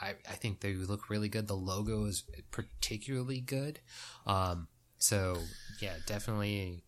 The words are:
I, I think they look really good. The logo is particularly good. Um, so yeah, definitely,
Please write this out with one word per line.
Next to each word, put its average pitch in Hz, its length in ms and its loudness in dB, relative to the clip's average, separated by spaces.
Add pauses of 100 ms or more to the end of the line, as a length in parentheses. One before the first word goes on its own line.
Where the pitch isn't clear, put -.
I, 202 140 -4 (120)
I - 60 -6
think 104 260 -2
they 98 140 2
look 95 340 -2
really 104 220 2
good. 107 180 0
The 101 80 2
logo 104 480 2
is 104 200 0 (260)
particularly 127 920 -2
good. 135 400 -2 (460)
Um, 92 420 4 (300)
so 92 400 6 (420)
yeah, 95 140 -2 (120)
definitely, 101 800 0